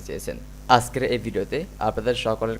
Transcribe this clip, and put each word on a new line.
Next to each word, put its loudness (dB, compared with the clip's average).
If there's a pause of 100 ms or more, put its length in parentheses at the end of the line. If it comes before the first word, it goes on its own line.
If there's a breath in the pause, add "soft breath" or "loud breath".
চেয়েছেন। -6 (380)
আজকের 2 (100)
এই 2
ভিডিওতে 0 (300)
আপনাদের 2 (100)
সকলের 0